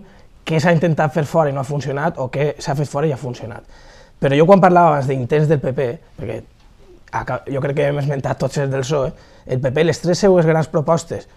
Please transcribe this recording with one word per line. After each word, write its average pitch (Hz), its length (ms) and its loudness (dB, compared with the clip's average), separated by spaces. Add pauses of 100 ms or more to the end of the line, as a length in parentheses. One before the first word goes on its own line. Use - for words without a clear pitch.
(460)
què 160 160 0
s'ha 175 100 2
intentat 156 400 2
fer 156 160 -2
fora 160 220 0
i 139 60 -6
no 139 80 -4
ha 123 40 -10
funcionat 143 540 -4
o 127 100 -6
què 143 200 -2 (100)
s'ha 135 160 -4
fet 143 100 -2
fora 160 220 -2
i - 20 -2
ha 127 80 -4
funcionat. 123 460 -12 (560)
Però 139 160 2
jo 156 100 6
quan 190 140 8
parlava 175 320 6
abans 139 160 -2
d'intents 143 400 0
del 156 100 2
P 131 140 -4
P, 135 140 -2 (340)
perquè 110 160 -8 (800)
aca-, 120 320 -6
jo 135 160 -4
crec 139 160 -2
que 143 80 2
hem 143 100 -2
esmentat 139 400 -4
tots 147 220 -2
els 139 100 -2
del 135 140 -2
psoe, 139 240 -2 (380)
el 131 120 -2
P 127 140 -2
P, 156 160 2
les 143 160 -2
tres 170 160 0
seues 180 240 6
grans 160 240 2
propostes 160 680 -2